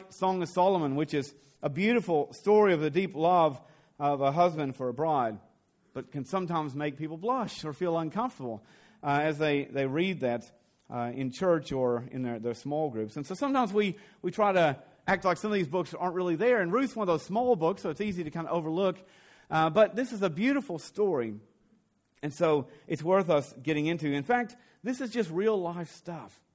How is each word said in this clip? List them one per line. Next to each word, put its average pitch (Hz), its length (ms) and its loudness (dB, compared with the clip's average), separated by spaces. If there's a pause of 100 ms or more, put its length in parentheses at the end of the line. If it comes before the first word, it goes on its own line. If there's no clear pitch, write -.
(100)
Song 185 320 -2
of 165 60 -4
Solomon, 180 480 2
which 151 180 -2
is 139 180 -2 (280)
a 147 80 -4
beautiful 175 640 2
story 208 400 6
of 160 80 2
the 151 100 0
deep 175 260 -2
love 160 440 4 (380)
of 143 220 0
a 139 100 4
husband 156 460 2
for 127 120 -4
a 120 60 -4
bride, 131 440 0 (540)
but 127 200 -10
can 139 120 -6
sometimes 165 520 -2
make 147 200 -4
people 156 200 -8
blush 226 480 -2
or 151 80 -6
feel 165 260 0
uncomfortable, 160 680 -4 (380)
uh, 143 200 2
as 156 160 0
they, 147 260 2
they 135 220 -2
read 165 340 0
that, 120 280 -2 (400)
uh, 120 260 -4
in 131 180 -4
church 165 400 0
or 123 400 0
in 127 100 -6
their, 120 160 -4
their 117 160 -4
small 147 360 -4
groups. 110 260 -6
And 143 100 -8
so - 80 -8
sometimes 269 380 0
we, 208 240 0 (260)
we 180 80 -4
try 202 220 2
to 160 240 4 (320)
act 185 160 0
like 180 120 2
some 214 140 -4
of 208 60 2
these 180 100 0
books 160 280 -4
aren't 175 200 -4
really 180 220 0
there. 233 240 4
And 175 120 0
Ruth's 247 220 2
one 214 140 0
of 175 40 4
those 151 140 0
small 233 300 2
books, 165 260 0
so 180 80 -4
it's 147 100 -8
easy 196 220 -4
to 151 80 -6
kind 165 160 -6
of 170 100 -2
overlook. 175 420 0 (520)
Uh, 160 180 4
but 208 280 4
this 247 160 -2
is 202 100 -4
a 190 80 2
beautiful 202 480 -2
story, 147 560 -2 (880)
and 143 100 -4
so 151 360 2 (180)
it's 151 160 -6
worth 180 280 2
us 143 220 2 (100)
getting 151 240 0
into. 156 260 -2
In 143 100 -2
fact, 240 340 -2 (280)
this 254 160 -6
is 247 100 -6
just 214 200 -2
real 202 300 0
life 170 300 -6
stuff. 139 500 -14 (140)